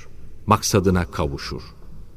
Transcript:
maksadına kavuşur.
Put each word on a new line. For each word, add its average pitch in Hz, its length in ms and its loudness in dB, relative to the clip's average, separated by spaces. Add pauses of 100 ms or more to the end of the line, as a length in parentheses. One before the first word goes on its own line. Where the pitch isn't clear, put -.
(460)
maksadına 92 580 4
kavuşur. 69 580 -4 (540)